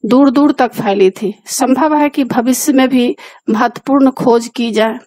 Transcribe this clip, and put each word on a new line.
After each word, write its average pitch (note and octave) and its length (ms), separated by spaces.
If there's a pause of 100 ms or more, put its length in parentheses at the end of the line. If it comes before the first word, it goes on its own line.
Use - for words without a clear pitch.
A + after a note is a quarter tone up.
दूर C4 260
दूर C#4+ 200
तक B3 220
फैली G3 360
थी। G3+ 360
संभव C4 500
है D4 140
कि C#4+ 140
भविष्य B3 500
में C4 160
भी B3+ 260 (340)
महत्वपूर्ण B3+ 640
खोज A#3+ 360
की A#3 240
जाए। A3 360